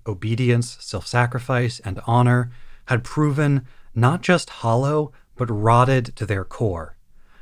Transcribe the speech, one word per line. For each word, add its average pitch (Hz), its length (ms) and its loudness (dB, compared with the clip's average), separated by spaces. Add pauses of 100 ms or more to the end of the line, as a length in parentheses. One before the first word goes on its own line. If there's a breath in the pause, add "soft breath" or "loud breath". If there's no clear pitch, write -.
obedience, 120 760 -2
self-sacrifice, 123 1040 -2
and 90 220 -8
honor 123 460 4 (340 loud breath)
had 120 180 0
proven 143 600 0 (300 soft breath)
not 123 260 2
just - 400 0
hollow, 139 500 0 (240 soft breath)
but 120 140 -4
rotted 123 680 4
to 101 100 -6
their 98 180 -2
core, 87 520 -6 (440 soft breath)